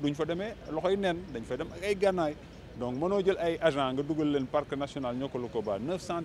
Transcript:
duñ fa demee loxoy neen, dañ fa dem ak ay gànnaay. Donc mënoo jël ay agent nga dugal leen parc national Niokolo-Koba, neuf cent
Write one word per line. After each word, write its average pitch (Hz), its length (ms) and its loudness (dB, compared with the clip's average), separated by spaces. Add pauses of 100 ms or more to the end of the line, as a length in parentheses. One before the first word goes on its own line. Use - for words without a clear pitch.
duñ 147 120 2
fa 156 100 0
demee 175 300 -4 (180)
loxoy 175 240 2
neen, 185 220 2 (140)
dañ 117 120 -6
fa 127 120 -4
dem 147 160 -4
ak 170 120 -12
ay 208 120 2
gànnaay. 180 380 4 (440)
Donc 123 180 -2
mënoo 180 280 2
jël 185 140 6
ay 170 220 0
agent 139 340 4
nga 139 80 0
dugal 151 300 2
leen 135 140 2
parc 143 300 0
national 135 400 -4
Niokolo-Koba, 117 640 -2
neuf 160 240 -2
cent 170 220 -4